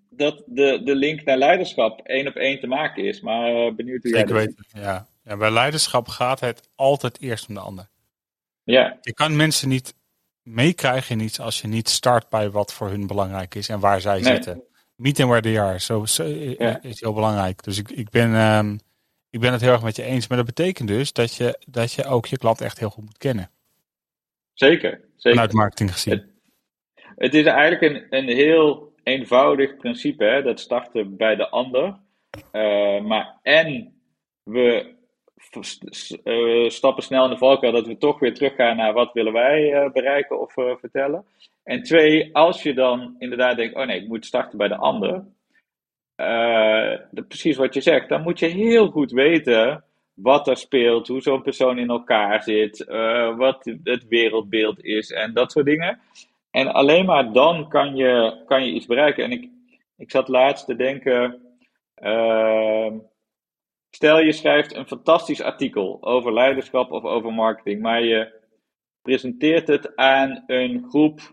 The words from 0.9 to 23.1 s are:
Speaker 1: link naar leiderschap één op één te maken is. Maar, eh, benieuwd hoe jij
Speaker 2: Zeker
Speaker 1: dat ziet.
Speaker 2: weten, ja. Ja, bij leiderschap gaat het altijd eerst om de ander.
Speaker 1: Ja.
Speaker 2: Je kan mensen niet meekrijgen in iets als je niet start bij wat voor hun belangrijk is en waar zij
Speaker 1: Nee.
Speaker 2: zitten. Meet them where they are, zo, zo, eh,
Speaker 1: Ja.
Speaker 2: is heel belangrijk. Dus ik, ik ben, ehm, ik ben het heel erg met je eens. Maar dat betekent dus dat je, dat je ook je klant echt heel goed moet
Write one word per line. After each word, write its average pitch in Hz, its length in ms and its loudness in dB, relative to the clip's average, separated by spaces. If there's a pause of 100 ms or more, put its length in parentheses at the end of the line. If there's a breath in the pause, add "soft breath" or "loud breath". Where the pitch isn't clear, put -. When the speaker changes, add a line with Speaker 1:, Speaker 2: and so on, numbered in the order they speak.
Speaker 1:
link 147 300 -4
naar 135 120 2
leiderschap 143 640 0
één 139 260 -4
op 135 80 -10
één 135 260 -4
te 127 60 -12
maken 135 380 -6
is. 101 160 -6
Maar, 117 340 -4
eh, 117 200 -2
benieuwd 123 280 -10
hoe 120 80 -4
jij 113 100 2
Speaker 2:
Zeker 101 140 -2
Speaker 1:
dat 107 100 2
ziet. 107 120 -10 (160)
Speaker 2:
weten, 107 80 -18
ja. 98 260 -8 (180)
Ja, 104 120 -12
bij 110 140 0
leiderschap 127 580 -2
gaat 127 320 -4
het - 340 -8
altijd 135 460 -2
eerst 123 280 -10
om 104 60 -12
de 98 60 -12
ander. 95 280 -16 (760)
Speaker 1:
Ja. - 360 2
Speaker 2:
Je 120 140 -12
kan 151 220 0
mensen 151 320 2
niet 131 260 -4 (480)
meekrijgen 127 760 -2
in 110 60 -4
iets - 160 -8
als 113 200 -8
je 107 80 -8
niet 113 200 -4
start - 400 0
bij 107 220 -2
wat 104 220 -4
voor 104 160 -8
hun 101 180 -6
belangrijk 95 480 -6
is 104 140 -10
en 104 120 -6
waar 98 200 2
zij 98 200 0
Speaker 1:
Nee. - 40 -4 (100)
Speaker 2:
zitten. 90 280 -8 (340)
Meet 135 180 0
them 135 140 2
where 117 140 4
they 110 180 0
are, 95 200 -2
zo, 110 260 -4
zo, - 160 -2
eh, 151 360 -8
Speaker 1:
Ja. 117 240 -2
Speaker 2:
is 113 180 -16
heel 110 120 -4
belangrijk. 104 520 -2
Dus 101 140 -6
ik, 107 120 -10
ik 110 200 -10
ben, 117 240 2
ehm, 107 420 2 (540)
ik 117 100 -8
ben 123 120 2
het 120 80 -2
heel 127 120 4
erg 117 100 4
met 110 140 -4
je 120 60 -8
eens. 120 260 -4
Maar 127 80 -2
dat 120 100 0
betekent 160 420 -4
dus 120 240 -2
dat 117 220 -2
je, 120 240 -4 (100)
dat 117 240 -4
je 135 120 -6
ook 131 220 -2
je 131 120 -6
klant 113 220 0
echt 117 180 -10
heel 104 120 -6
goed 107 140 -20
moet 110 140 -20